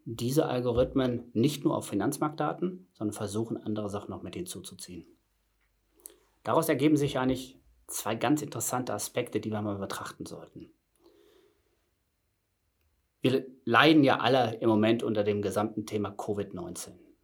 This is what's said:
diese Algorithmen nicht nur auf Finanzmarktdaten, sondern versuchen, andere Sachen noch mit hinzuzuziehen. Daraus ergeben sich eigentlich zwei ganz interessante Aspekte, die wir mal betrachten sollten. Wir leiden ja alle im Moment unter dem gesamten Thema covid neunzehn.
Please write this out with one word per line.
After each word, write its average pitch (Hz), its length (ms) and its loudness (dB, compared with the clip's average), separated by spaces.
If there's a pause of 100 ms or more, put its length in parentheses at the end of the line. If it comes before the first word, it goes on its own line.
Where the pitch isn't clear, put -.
diese 123 420 0
Algorithmen 127 880 0
nicht 135 300 2
nur 139 120 2
auf 107 120 -6
Finanzmarktdaten, 151 1040 -2
sondern 104 200 -4
versuchen, 107 440 -4
andere 107 340 -4
Sachen 98 200 -8
noch 90 120 -10
mit 95 140 -10
hinzuzuziehen. 90 680 -12 (1400)
Daraus 147 240 2
ergeben 151 280 4
sich 139 220 0
eigentlich 131 400 -2 (300)
zwei - 260 -4
ganz 127 280 2
interessante 123 520 -4
Aspekte, 110 460 -4
die 110 100 -4
wir 104 120 -2
mal 101 160 -4
betrachten - 480 -8
sollten. - 440 -16 (2500)
Wir 131 240 2 (200)
leiden 139 400 8
ja 123 160 4
alle 120 400 2
im 120 80 2
Moment 110 340 4
unter 107 220 0
dem 104 180 0
gesamten 104 440 -2
Thema 101 260 -4
covid 101 420 -6
neunzehn. - 400 -12 (280)